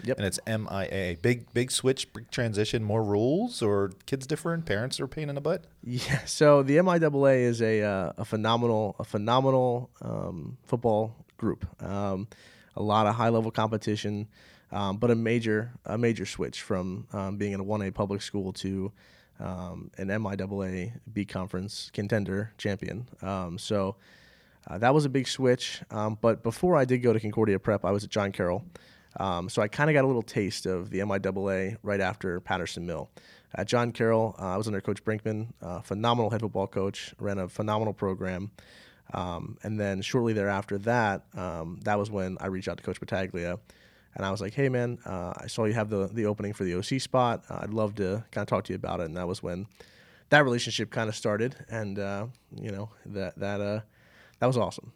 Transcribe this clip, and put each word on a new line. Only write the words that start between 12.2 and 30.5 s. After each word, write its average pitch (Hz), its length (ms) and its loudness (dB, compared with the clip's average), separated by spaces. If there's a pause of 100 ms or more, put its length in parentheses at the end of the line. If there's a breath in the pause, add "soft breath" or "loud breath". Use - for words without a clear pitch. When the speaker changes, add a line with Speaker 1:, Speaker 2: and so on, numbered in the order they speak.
Speaker 1:
a - 60 -4
lot 107 240 4
of 104 80 4
high-level 117 360 2
competition, 107 760 -2 (440 soft breath)
um, 101 260 -2
but 120 120 4
a 117 60 6
major, 113 560 0 (140)
a 104 100 -2
major 113 300 2
switch - 340 -6
from, 92 540 -4
um, 101 240 -4
being 101 140 0
in 98 80 -2
a 95 40 -4
one 104 160 -2
A 95 100 -2
public 101 300 -2
school 95 340 -6
to 95 380 -4 (500 soft breath)
um, 90 560 -10
an 98 120 -4
M 107 160 -2
I 98 100 -4
double 98 280 -4
A 92 300 -6 (180)
B 104 120 -2
Conference 95 680 -8
contender 101 640 -2
champion. 104 520 -6 (120)
Um, 92 380 -6
so, 101 380 -2 (720 soft breath)
uh, 90 100 -8
that 123 160 6
was 151 100 4
a 143 40 2
big 131 180 0
switch. - 640 0
Um, 107 300 -2
but 113 220 4
before 175 340 2
I 135 80 6
did 127 140 4
go 123 140 6
to 110 80 4
Concordia 107 380 2
Prep, 101 260 0
I 90 60 2
was 101 140 0
at 95 60 -12
John 101 220 2
Carroll. 90 320 0 (540 loud breath)
Um, 90 300 -2
so - 120 0
I 104 80 4
kinda 151 240 2
got 139 120 6
a - 20 4
little 123 160 2
taste - 440 -2